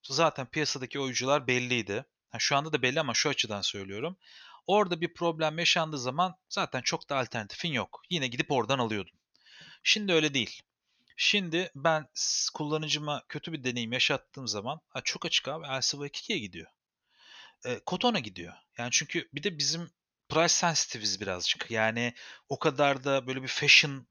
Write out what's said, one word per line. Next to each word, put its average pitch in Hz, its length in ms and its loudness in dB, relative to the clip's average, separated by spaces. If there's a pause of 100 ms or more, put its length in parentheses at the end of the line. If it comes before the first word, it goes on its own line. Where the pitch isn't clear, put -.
zaten 139 480 0
piyasadaki 143 480 -4
oyuncular 131 480 0
belliydi. 123 580 0 (240)
Ha, - 100 -12
şu - 160 2
anda 151 180 0
da 139 80 0
belli 131 180 2
ama 135 140 -2
şu - 160 2
açıdan 107 320 -2
söylüyorum. 104 560 -6 (500)
Orada 180 340 4
bir 165 120 -2
problem 160 460 0
yaşandığı 160 400 2
zaman 151 360 0 (140)
zaten 151 320 -2
çok - 280 -4
da 139 80 0
alternatifin 123 560 -2
yok. 110 360 -2
Yine 156 180 0
gidip 123 240 -2
oradan 131 280 2
alıyordun. 107 400 -2 (640)
Şimdi 202 300 2
öyle 151 200 4
değil. 123 280 -2 (560)
Şimdi 180 580 0
ben 156 400 2
s-, - 380 0
kullanıcıma 151 760 -2
kötü - 240 -8
bir 143 100 -8
deneyim 120 300 -2
yaşattığım 127 540 -2
zaman, 110 420 -6
"Ha, 131 160 -8
çok - 200 -4
açık - 220 0
abi, 156 200 -8
L 135 140 -4
C - 100 0
Waikiki 143 500 -6
gidiyor." 87 260 -10 (1000)
Eee, 123 200 -4
Koton'a 208 340 2
gidiyor. 92 340 -10 (240)
Yani, 120 140 -4
çünkü - 420 0
bir 147 100 -10
de 175 140 -4
bizim 147 320 -4 (400)
price 165 240 4
sensitive'iz 107 680 0
birazcık. 95 500 -2
Yani, 113 420 2 (360)
o 139 100 -2
kadar 139 440 2
da 135 240 2
böyle 131 160 -4
bir 131 40 -8
fashion 143 640 4